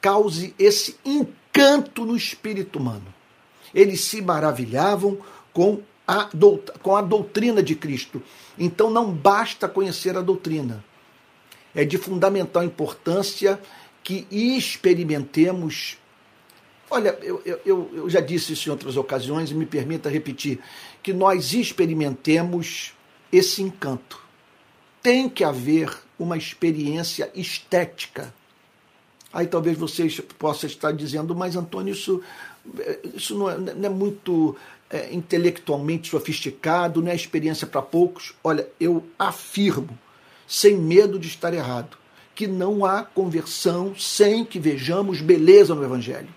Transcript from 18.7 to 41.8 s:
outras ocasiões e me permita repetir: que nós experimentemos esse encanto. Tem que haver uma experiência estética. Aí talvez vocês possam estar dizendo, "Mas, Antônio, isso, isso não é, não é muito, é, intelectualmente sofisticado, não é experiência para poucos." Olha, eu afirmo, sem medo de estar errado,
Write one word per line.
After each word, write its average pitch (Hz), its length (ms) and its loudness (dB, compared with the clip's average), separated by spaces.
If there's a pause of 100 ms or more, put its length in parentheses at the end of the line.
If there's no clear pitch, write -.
outras 135 260 -6
ocasiões 139 520 -4
e 147 40 -8
me 156 100 -2
permita 151 460 -6
repetir: 143 500 -6 (420)
que 190 120 -4
nós 180 400 2
experimentemos 165 1400 -2 (400)
esse 185 300 4
encanto. 143 580 -8 (840)
Tem 254 280 4
que - 120 -2
haver 147 480 0 (280)
uma 170 180 -4
experiência 156 1000 -4
estética. - 1000 -6 (1000)
Aí 170 160 -2
talvez 170 280 0
vocês 156 440 -4 (180)
possam 151 300 -4
estar 151 240 -4
dizendo, 156 420 -6
"Mas, 175 220 -6
Antônio, 190 360 -6
isso, 190 300 -4 (920)
isso - 240 -8
não 196 140 -2
é, 170 80 -6
não 190 280 -6
é - 20 -2
muito, 185 680 -2 (320)
é, - 240 -8
intelectualmente 165 960 -2
sofisticado, 160 920 -2
não 170 80 -2
é 175 60 -2
experiência 156 500 -4
para 139 160 -4
poucos." - 520 0 (100)
Olha, 151 240 0 (100)
eu 165 260 0 (140)
afirmo, 180 800 -2 (480)
sem 208 300 4
medo 190 420 4
de 165 80 -10
estar 165 260 -6
errado, 131 460 -6 (340)